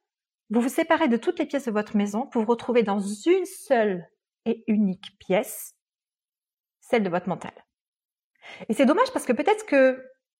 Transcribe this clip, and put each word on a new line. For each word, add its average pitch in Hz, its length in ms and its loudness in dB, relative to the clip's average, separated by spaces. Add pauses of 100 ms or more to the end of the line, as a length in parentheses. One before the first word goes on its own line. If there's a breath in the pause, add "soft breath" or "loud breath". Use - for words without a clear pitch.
(500)
vous 226 120 2
vous 254 80 0
séparez 330 380 0
de 233 100 2
toutes 349 220 -4
les 302 60 -2
pièces 277 200 -4
de 233 60 -6
votre 208 240 -2
maison 202 320 -2
pour 226 160 -2
vous 214 80 -2
retrouver 233 320 2
dans 202 160 -2
une 320 460 0
seule 208 600 -2 (380)
et 226 220 -4
unique 208 520 -2
pièce, - 560 -4 (1040)
celle 233 240 0
de 190 60 -2
votre 180 200 -4
mental. - 240 -8 (1160 loud breath)
Et 220 40 0
c'est 269 120 2
dommage 403 280 4
parce - 120 -4
que 247 80 2
peut-être 415 320 0
que 262 380 4 (360)